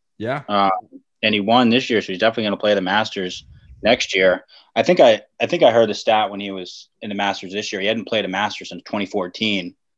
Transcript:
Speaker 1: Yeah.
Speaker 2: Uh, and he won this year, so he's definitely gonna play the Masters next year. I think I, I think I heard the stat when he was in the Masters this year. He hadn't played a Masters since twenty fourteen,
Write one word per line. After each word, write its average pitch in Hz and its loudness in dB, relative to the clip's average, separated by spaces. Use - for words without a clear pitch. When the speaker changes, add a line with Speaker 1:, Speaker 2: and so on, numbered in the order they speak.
Speaker 1:
Yeah. 131 -6
Speaker 2:
Uh, 101 2
and 107 2
he 107 2
won 117 4
this 127 0
year, 110 2
so - -6
he's 90 -6
definitely 113 0
gonna 101 -2
play 104 2
the 98 0
Masters 95 -4
next 113 2
year. 92 2
I 117 2
think 180 4
I, 120 6
I 117 0
think 170 -2
I - 8
heard 113 4
the 104 -2
stat 107 0
when 101 -10
he 101 -8
was 92 -14
in 107 -12
the 101 -8
Masters 98 -4
this 104 -6
year. 95 -6
He 98 -2
hadn't 110 -2
played 110 -2
a - -6
Masters 98 -4
since 90 -16
twenty 104 -6
fourteen, 95 -4